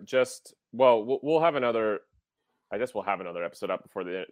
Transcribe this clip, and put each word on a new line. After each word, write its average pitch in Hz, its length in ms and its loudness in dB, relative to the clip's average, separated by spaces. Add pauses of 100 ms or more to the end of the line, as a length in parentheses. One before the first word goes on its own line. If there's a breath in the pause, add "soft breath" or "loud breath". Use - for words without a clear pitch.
just, - 480 -2 (180)
well, 120 320 6
we'll, 127 200 -2
we'll 156 180 2
have 165 140 2
another, 113 460 0 (680)
I 101 60 -4
guess 123 160 -6
we'll 101 120 -4
have 98 160 -2
another 87 220 -8
episode 90 280 -6
up 92 100 -4
before - 220 -10
the, 90 280 -6